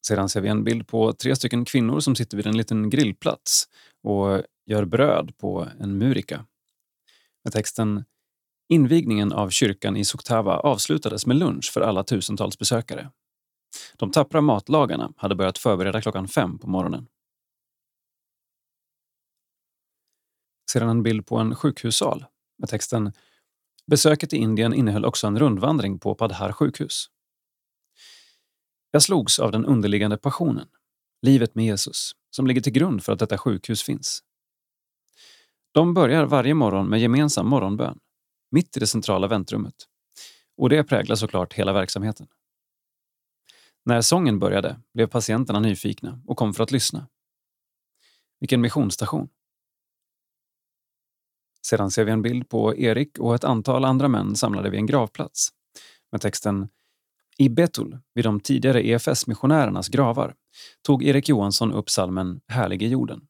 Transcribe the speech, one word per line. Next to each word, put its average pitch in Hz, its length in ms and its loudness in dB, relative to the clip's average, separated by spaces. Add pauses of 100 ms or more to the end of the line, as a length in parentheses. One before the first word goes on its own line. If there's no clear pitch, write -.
Sedan 98 220 0
ser 107 120 -2
vi 101 80 -2
en 107 140 0
bild 117 240 -2
på 113 260 0
tre 131 220 0
stycken 120 300 -2
kvinnor 127 340 0
som 139 160 2
sitter 107 220 -6
vid 104 100 -4
en 110 100 0
liten 110 320 -2
grillplats - 800 0 (320)
och 98 420 0 (220)
gör 104 200 0
bröd 92 520 0
på 95 300 -6 (120)
en 98 180 -4
murika. 113 480 -2 (960)
Med - 100 -8
texten: 107 520 -2 (640)
"Invigningen 127 640 4
av 101 160 -2
kyrkan 101 480 0
i 101 80 0
Suktava 101 540 0
avslutades 127 640 -2
med 123 120 2
lunch 151 360 -2
för - 80 0
alla 98 220 0
tusentals 98 540 -4
besökare. 120 540 -4 (840)
De 98 160 -4
tappra 151 300 2
matlagarna 117 760 2
hade 98 180 -2
börjat 95 220 -2
förbereda 98 440 0
klockan 95 260 -6
fem 95 320 -2
på - 80 -14
morgonen." 92 400 -4 (3750)
Sedan 117 180 0
en 113 140 0
bild 110 240 -2
på 117 100 -4
en 113 180 -2
sjukhussal - 680 -2 (320)
med - 120 -10
texten: 107 440 -4 (720)
"Besöket 151 460 2
i - 40 -2
Indien 113 360 2
innehöll 107 320 2
också 117 220 -2
en 104 120 0
rundvandring 113 600 0
på 101 160 -4
Padhar 98 360 -4
sjukhus. - 580 -4 (1800)
Jag 147 120 4
slogs 160 360 0
av 113 120 0
den - 140 -2
underliggande 104 520 2
passionen, 139 500 -2 (540)
livet 123 340 4
med 113 100 0
Jesus, - 460 -4 (180)
som 135 180 -2
ligger 127 140 2
till 113 120 -2
grund 135 300 2
för 104 100 -2
att 92 60 -4
detta 107 180 -2
sjukhus 110 460 -4
finns. - 400 -8 (1500)
De 170 220 4
börjar 156 320 4
varje 135 280 2
morgon 101 360 2
med 107 100 2
gemensam 120 480 2
morgonbön, 107 520 -2 (520)
mitt 165 260 0
i - 20 -4
det 110 80 -2
centrala 98 400 0
väntrummet. 107 480 -4 (840)
Och 127 120 2
det 151 140 6
präglar 110 320 2
såklart 101 380 -4
hela 98 200 0
verksamheten. 98 540 -4 (1600)
När 120 180 2
sången 139 380 2
började 98 420 -2 (120)
blev 113 140 2
patienterna 110 520 -2
nyfikna 107 680 -2
och - 120 -6
kom 107 160 0
för 113 100 0
att - 80 -4
lyssna. 139 360 -4 (1300)
Vilken 123 220 0
missionsstation." 104 680 -2 (2250)
Sedan 101 300 0
ser 110 140 2
vi 107 60 -2
en 110 100 0
bild 123 280 -4
på 113 260 0
Erik 123 440 -2
och 117 160 2
ett 120 80 0
antal 127 420 0
andra 131 220 2
män 104 280 0
samlade 101 340 -2
vid 101 100 -4
en 107 60 0
gravplats - 640 -2 (640)
med 107 100 -6
texten: 101 480 -4 (680)
I 135 120 6
Betul, 131 500 0 (140)
vid 117 120 0
de 104 140 0
tidigare 127 480 2
E 113 60 2
F 120 140 0
S-missionärernas 120 840 0
gravar, 123 460 0 (460)
tog 131 220 2
Erik 139 260 2
Johansson 104 440 2
upp 101 140 -4
psalmen 92 600 -2
Härlig 95 360 -2
är 113 40 0
jorden. 120 420 -4